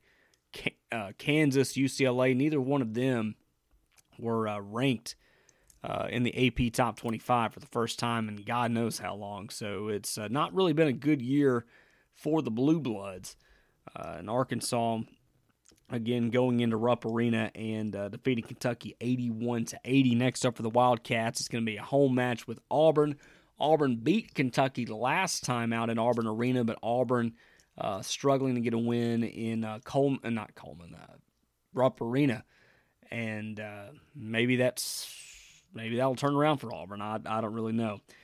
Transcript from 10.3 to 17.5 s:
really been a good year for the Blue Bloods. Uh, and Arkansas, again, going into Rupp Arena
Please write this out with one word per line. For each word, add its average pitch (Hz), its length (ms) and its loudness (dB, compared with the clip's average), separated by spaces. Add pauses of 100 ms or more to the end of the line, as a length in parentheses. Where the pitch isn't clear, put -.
really 180 200 2
been 156 140 4
a 135 60 2
good 131 300 0
year 131 420 4 (480)
for 151 300 -2
the 123 80 -2
Blue 139 280 4
Bloods. 98 560 -8 (600)
Uh, 82 240 -10
and 92 100 -8
Arkansas, 117 720 0 (880)
again, 120 400 0
going 123 300 4
into 117 180 2
Rupp 117 260 2
Arena 113 520 0